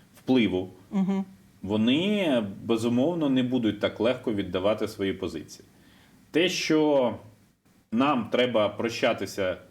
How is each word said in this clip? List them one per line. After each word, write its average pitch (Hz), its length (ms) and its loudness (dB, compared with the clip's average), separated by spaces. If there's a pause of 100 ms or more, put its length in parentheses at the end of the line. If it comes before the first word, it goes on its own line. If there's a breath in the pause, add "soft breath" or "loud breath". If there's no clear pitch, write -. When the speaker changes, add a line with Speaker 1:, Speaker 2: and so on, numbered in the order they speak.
(180 loud breath)
Speaker 1:
впливу, 95 520 0 (220)
Speaker 2:
Мгм. 196 340 0 (360)
Speaker 1:
вони, 170 840 0 (200)
безумовно, 123 680 0
не 131 140 2
будуть 120 360 0
так 95 200 -2
легко 120 340 0
віддавати 98 540 0
свої 98 260 -2
позиції. - 520 -10 (680 soft breath)
Те, 175 180 2
що 151 640 2 (800)
нам 123 400 0
треба 113 380 2
прощатися 104 880 -2 (120)